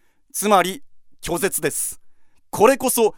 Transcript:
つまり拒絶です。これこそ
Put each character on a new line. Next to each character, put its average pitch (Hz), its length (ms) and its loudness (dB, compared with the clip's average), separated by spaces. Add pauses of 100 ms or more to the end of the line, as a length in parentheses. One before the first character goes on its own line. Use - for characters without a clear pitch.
(320)
つ 196 160 -4
ま 202 140 6
り 190 200 -6 (380)
拒 165 180 -6
絶 180 220 -4
で 156 100 -2
す。 - 300 -8 (500)
こ 202 160 4
れ 269 100 6
こ 254 140 -2
そ 226 280 0